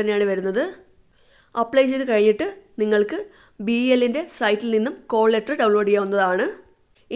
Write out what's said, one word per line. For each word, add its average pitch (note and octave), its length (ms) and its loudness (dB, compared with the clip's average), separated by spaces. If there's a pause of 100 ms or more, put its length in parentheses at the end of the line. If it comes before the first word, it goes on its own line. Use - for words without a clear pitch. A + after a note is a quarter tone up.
തന്നെയാണ് G#3 300 0
വരുന്നത്. F#3+ 320 -2 (1000)
അപ്ലൈ C4 280 2
ചെയ്ത് C4+ 220 -2
കഴിഞ്ഞിട്ട് G#3+ 340 4 (360)
നിങ്ങൾക്ക് G#3+ 360 0 (500)
ബി A#3 100 0 (180)
എല്ലിന്റെ B3 260 0 (160)
സൈറ്റിൽ G#3+ 380 -2
നിന്നും A3 200 -2 (160)
കോൾ A3 220 2
ലെറ്റർ A3 260 -4
ഡൗൺലോഡ് G#3 300 2
ചെയ്യാവുന്നതാണ്. G3 560 0 (680)